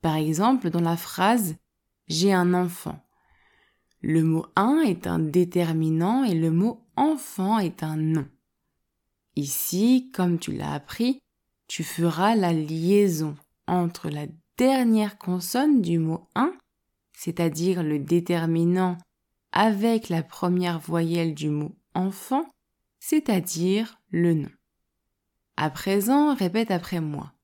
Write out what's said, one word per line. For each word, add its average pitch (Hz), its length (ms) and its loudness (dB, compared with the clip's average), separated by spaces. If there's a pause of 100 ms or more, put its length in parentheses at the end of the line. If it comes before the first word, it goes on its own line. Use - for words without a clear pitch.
Par 160 140 0
exemple, 170 560 0
dans 175 100 0
la 170 160 0
phrase « 190 600 0 (500)
J'ai 175 260 2
un 180 220 4
enfant », 175 500 -4 (960)
le 160 200 2
mot 160 320 0
un 254 240 2
est 202 260 0
un 175 140 -2
déterminant 165 1040 0
et 220 100 0
le 165 160 2
mot 190 460 0
enfant 233 640 0
est 170 240 -4
un 156 140 -4
nom. 156 300 0 (1120)
Ici, 214 760 0
comme 175 260 0
tu - 120 -8
l'as 147 220 -6
appris, 247 460 -4 (480)
tu - 180 -8
feras 170 500 0
la 185 160 2
liaison 160 880 2 (280)
entre 170 440 -2
la 147 160 -8 (320)
dernière 240 600 2
consonne 247 640 0
du 170 180 0
mot 160 360 -4
un, 294 160 0 (640)
c'est-à-dire 170 680 -2
le 151 160 -2
déterminant 170 1000 0 (560)
avec 220 560 2
la 165 120 0
première 175 580 -2
voyelle 165 540 -2
du 151 160 -4
mot 147 280 -4 (160)
enfant, 196 520 -4 (540)
c'est-à-dire 196 1120 0
le 170 240 2
nom. 151 180 -2 (1040)
À 151 140 0
présent, 233 680 2
répète 202 360 0
après 175 280 -4
moi. 147 320 -6 (120)